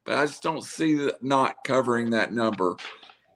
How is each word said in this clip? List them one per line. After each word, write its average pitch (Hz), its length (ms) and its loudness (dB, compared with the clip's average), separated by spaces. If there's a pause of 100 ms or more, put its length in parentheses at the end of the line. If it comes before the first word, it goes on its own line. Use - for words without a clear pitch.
but 120 140 -2
I 143 80 2
just 143 160 -10
don't 160 200 -4
see 156 320 0
the, 143 260 0
not 135 440 2
covering 120 460 2
that 110 220 0
number. 110 440 0 (600)